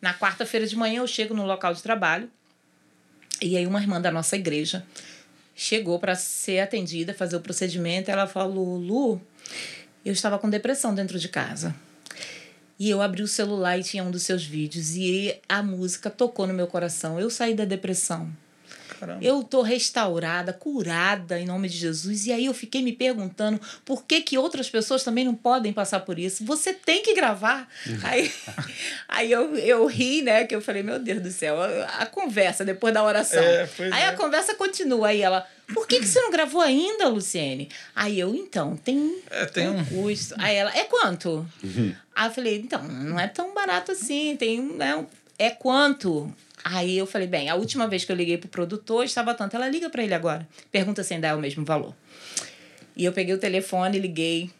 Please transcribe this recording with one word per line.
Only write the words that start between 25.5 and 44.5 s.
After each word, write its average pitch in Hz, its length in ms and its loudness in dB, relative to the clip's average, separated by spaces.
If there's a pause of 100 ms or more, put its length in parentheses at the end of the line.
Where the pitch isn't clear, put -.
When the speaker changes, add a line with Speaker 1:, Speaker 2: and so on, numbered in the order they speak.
Speaker 1:
passar 196 280 0
por 185 180 -6
isso. 190 260 -4
Você 302 280 0
tem 370 280 2
que 440 120 4
gravar. 240 540 2 (200)
Speaker 3:
Uhum. 117 160 -4
Speaker 1:
Aí, - 280 2 (400)
<laughs> - 380 -8
aí 226 220 2
eu, 240 260 2
eu 233 300 6
ri, 254 340 2
né? 226 240 6
Que 220 100 -2
eu 214 60 -2
falei, 196 220 -2
"Meu 226 160 -2
Deus 220 220 -2
do 180 100 -6
céu, 160 300 -2
a, 208 240 0 (140)
a 226 60 0
conversa 214 580 0
depois 202 300 2
da 214 100 4
oração." 208 400 4
Speaker 2:
É, 170 320 6
pois 185 160 -2
Speaker 1:
Aí 247 120 4
Speaker 2:
é. 381 40 6
Speaker 1:
a 370 60 2
conversa 339 420 2
continua. 302 540 2
Aí 208 120 4
ela, 185 240 4 (280)
"Por 453 140 -2
que - 120 6
que 220 80 0
você 494 140 6
não 466 100 2
gravou 311 300 2
ainda, 330 480 4
Luciene?" 151 600 -2 (260)
Aí 208 240 0
eu, 185 140 0
"Então, 180 440 -2
tem 294 400 0 (120)
Speaker 2:
É, - 160 -2
tem 180 220 0
Speaker 1:
um 190 120 0
Speaker 2:
um 160 60 0
Speaker 1:
custo." 202 520 -2
Aí 208 180 2
ela, 202 220 2
"É 440 80 4
quanto?" 180 600 2 (160)
Speaker 3:
Uhum. 98 320 0 (220)
Speaker 1:
Aí 220 140 2
eu - 40 -8
falei, 226 260 -2
"Então, 254 240 -4
não 156 360 -4
é 185 80 0
tão 359 260 -6
barato 381 380 0
assim, 294 460 -2
tem, 226 240 0